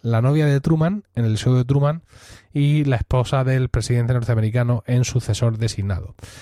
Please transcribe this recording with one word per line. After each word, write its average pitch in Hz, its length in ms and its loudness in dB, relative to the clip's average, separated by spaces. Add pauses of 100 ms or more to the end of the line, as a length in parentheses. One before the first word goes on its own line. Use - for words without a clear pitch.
la 113 200 0
novia 147 240 2
de 139 140 2
Truman 160 440 0 (100)
en 120 120 0
el 107 120 0
show 127 180 2
de 127 80 2
Truman 143 400 0 (480)
y 147 320 2
la 131 140 2
esposa 127 460 0
del 127 260 0
presidente 120 440 0
norteamericano 120 720 0
en 123 180 2
Sucesor 113 520 -2
Designado. 101 580 -4 (260)